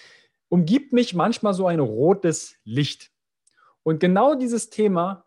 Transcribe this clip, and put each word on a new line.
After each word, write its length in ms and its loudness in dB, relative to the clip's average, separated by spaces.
umgibt 440 0
mich 220 0
manchmal 400 -2
so 100 -2
ein 140 0
rotes 840 0
Licht. 480 -6
Und 140 -2
genau 340 4
dieses 340 -4
Thema 580 -2